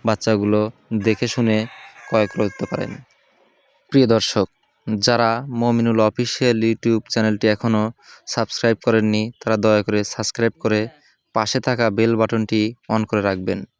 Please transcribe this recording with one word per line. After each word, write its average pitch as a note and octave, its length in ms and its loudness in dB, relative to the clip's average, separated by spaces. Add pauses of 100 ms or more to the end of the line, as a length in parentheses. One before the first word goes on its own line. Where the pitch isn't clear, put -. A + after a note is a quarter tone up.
বাচ্চাগুলো G#2+ 560 0 (460)
দেখে A2 220 0
শুনে A2+ 280 0 (500)
ক্রয় A2 240 2
করতে - 400 -4
পারেন। - 200 -6 (1000)
প্রিয় C3+ 140 6
দর্শক, A2 400 2 (600)
যারা A#2 240 2 (300)
মমিনুল A#2 400 2
অফিসিয়াল A#2 580 0 (100)
YouTube A2+ 420 0
চ্যানেলটি A2 380 0
এখনও G#2+ 360 0 (500)
সাবস্ক্রাইব A2+ 420 -2 (100)
করেননি, G#2+ 360 2 (160)
তারা A2 260 -2
দয়া G#2+ 180 4
করে G#2 180 0 (140)
সাবস্ক্রাইব A2+ 460 -2
করে G#2+ 200 0 (540)
পাশে A2 260 -2
থাকা A#2+ 300 0
বেল A2+ 260 2
বাটনটি A2 440 0 (340)
on A2 100 0
করে G#2 240 -2
রাখবেন F#2+ 300 -2 (220)